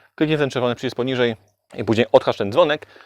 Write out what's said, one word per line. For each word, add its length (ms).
kliknij 220
w 20
ten 100
czerwony 260
przycisk 200
poniżej 400
i 100
później 280
odhacz 260
ten 140
dzwonek, 340